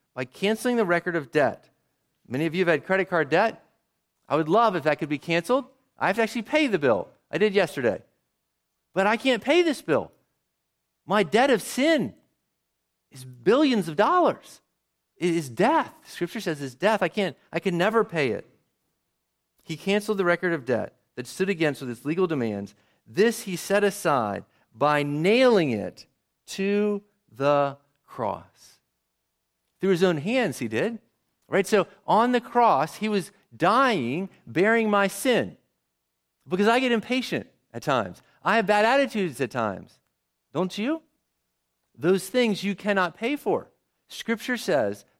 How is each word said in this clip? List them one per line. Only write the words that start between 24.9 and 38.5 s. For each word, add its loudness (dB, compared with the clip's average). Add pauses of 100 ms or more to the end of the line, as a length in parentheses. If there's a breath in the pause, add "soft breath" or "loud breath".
nailing 2
it -6 (420)
to -2 (300)
the 0 (280)
cross. -10 (1000)
Through 2
his 2
own 4
hands, -2
he -4
did. -4 (480)
Right? 0
So 2 (180 loud breath)
on 2
the 2
cross, 2
he -4
was -2 (240 soft breath)
dying, 2 (160 soft breath)
bearing 2
my 4
sin. -2 (880)
Because 0
I 4
get 0
impatient -4 (260)
at -10
times. -2 (220 soft breath)
I 2